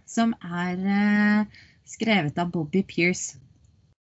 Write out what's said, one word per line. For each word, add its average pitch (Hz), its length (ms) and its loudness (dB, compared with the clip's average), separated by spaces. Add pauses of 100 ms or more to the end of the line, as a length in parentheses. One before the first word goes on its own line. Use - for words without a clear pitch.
som 226 380 0
er, 175 340 -4
eh, 208 680 2 (420)
skrevet 196 520 0
av 175 120 -2
Bobby 170 320 0
Pierce. - 540 -2 (760)